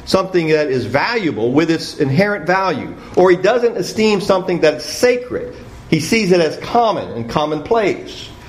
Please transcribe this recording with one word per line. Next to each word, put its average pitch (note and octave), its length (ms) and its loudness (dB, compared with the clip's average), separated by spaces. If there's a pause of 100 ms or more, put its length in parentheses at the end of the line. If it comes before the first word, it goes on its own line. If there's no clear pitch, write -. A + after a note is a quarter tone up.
something F3+ 440 0
that D3+ 180 2
is B2+ 180 -2
valuable C#3+ 640 -2
with D#3+ 180 2
its D#3+ 300 -4
inherent E3 480 0
value, F3+ 480 -2 (220)
or F#3 140 6
he F3 60 4
doesn't A3+ 380 2
esteem G#3 460 0
something F3+ 400 0
that's D3+ 240 2
sacred. - 720 -2 (340)
He D#3 100 2
sees G#3 320 0
it F3+ 80 6
as E3 180 0
common F#3+ 540 0
and A#2 180 -8
commonplace. D#3 1000 -2 (200)